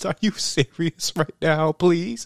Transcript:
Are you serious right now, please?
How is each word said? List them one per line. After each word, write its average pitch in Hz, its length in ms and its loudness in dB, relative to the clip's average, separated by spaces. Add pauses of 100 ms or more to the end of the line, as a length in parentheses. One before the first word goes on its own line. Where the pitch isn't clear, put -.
Are 180 160 -2
you 214 120 2
serious - 840 -2
right - 240 -2
now, 156 320 2
please? 180 520 0